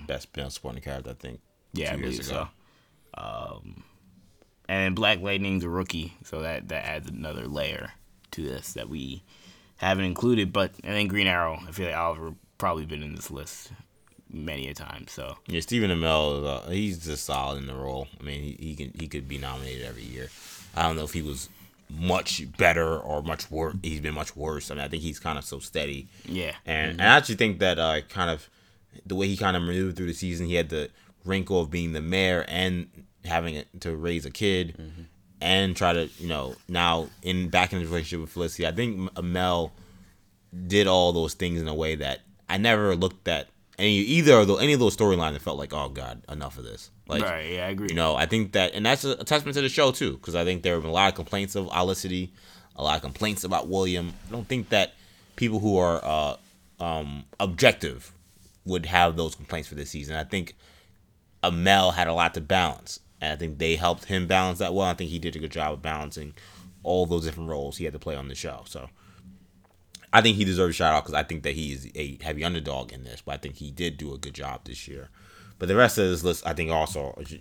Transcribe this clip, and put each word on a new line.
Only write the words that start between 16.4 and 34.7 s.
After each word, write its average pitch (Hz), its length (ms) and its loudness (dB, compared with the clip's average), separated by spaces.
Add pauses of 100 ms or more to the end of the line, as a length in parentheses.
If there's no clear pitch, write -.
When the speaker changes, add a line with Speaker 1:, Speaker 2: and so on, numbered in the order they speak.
Speaker 1:
uh, 78 40 -10
he's 92 340 -2
just 76 220 -6
solid 69 320 -4
in 67 80 -8
the 65 80 -10
role. 67 340 -8 (100)
I - 60 -16
mean, 71 180 -8
he, 73 160 -8
he 78 160 -10
can, 73 240 -10
he 80 80 -8
could 69 220 -10
be 69 100 -10
nominated 65 480 -8
every 58 160 -12
year. 62 260 -12 (460)
I 82 80 2
don't 82 140 4
know 78 80 -4
if 76 80 -8
he 82 100 -2
was 73 280 -8 (400)
much 85 520 0 (140)
better 82 420 4
or 73 240 -4
much 78 280 -6
worse. 78 320 -4
He's 80 180 -4
been 76 140 -4
much 76 200 -8
worse. 76 360 -6
I 76 40 -8
mean, 73 100 -6
I 71 40 -8
think 78 140 -6
he's 78 180 -6
kind 78 180 -4
of 67 60 -10
so 71 160 -10
steady. 71 480 -6 (160)
Speaker 2:
Yeah. 85 280 -4 (120)
Speaker 1:
And, 78 280 -2
Speaker 3:
Mm-hmm. 85 80 -8
Speaker 1:
and - 20 4
I 113 140 10
actually 143 200 2
think 104 240 2
that, 90 180 4
uh, 80 300 2
kind 90 220 0
of 78 180 -6 (580)
the 95 80 -4
way 98 140 0
he 98 80 0
kind 95 220 2
of 87 40 0
maneuvered 90 320 0
through 90 120 -4
the 85 80 -4
season, 87 320 -4
he 85 80 0
had 82 160 2
the 76 180 -4 (360)
wrinkle 95 360 0
of 80 100 -2
being 85 220 -2
the 78 80 -4
mayor 90 480 2
and 90 400 0 (360)
having 82 300 -2
it, 73 140 -8 (140)
to 82 140 -4
raise 82 300 -2
a 69 40 -8
kid 90 480 0